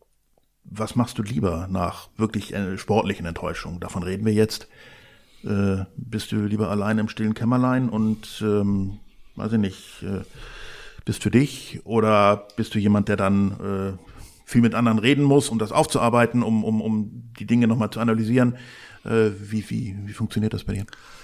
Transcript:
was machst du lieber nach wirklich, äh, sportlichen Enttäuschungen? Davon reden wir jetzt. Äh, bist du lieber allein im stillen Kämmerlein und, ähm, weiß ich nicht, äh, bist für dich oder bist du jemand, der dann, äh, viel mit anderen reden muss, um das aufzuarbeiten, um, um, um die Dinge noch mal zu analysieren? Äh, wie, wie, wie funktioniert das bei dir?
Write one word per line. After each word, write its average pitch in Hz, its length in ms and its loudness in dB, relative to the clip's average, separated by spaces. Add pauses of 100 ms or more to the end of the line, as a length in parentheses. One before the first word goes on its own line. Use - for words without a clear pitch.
(640)
was 107 320 -8
machst 123 240 -2
du 110 40 -2
lieber 95 460 -2
nach 90 480 -4
wirklich, 107 360 -4
äh, 95 240 -6
sportlichen 101 500 0
Enttäuschungen? 85 520 -8
Davon 90 220 -8
reden 95 240 -4
wir 110 80 2
jetzt. 107 340 0 (760)
Äh, 98 420 0 (100)
bist - 360 -8
du 107 140 -2
lieber 104 240 -2
allein 104 280 0
im 107 120 -2
stillen 110 260 -2
Kämmerlein 127 540 0
und, 110 520 -2
ähm, 101 580 0 (360)
weiß - 180 -6
ich 117 60 4
nicht, - 440 -6
äh, 98 200 -6 (840)
bist - 160 -4
für 98 100 0
dich - 520 2
oder 104 720 4
bist - 180 -4
du 110 60 0
jemand, 104 300 4
der 101 80 2
dann, 98 340 2
äh, 98 600 -6 (320)
viel 120 160 2
mit 113 140 4
anderen 113 240 2
reden 139 240 4
muss, 139 260 6
um 113 80 -2
das 107 140 -2
aufzuarbeiten, 120 720 2
um, 110 200 2
um, 110 180 0
um 110 580 -4
die 107 60 -10
Dinge 120 200 4
noch 113 120 4
mal 107 140 0
zu 113 80 -8
analysieren? 120 580 2 (460)
Äh, 110 360 2
wie, 104 300 -6
wie, - 360 -6
wie 104 80 -10
funktioniert 110 400 -2
das 101 120 -6
bei 101 80 -4
dir? 98 120 -4 (380)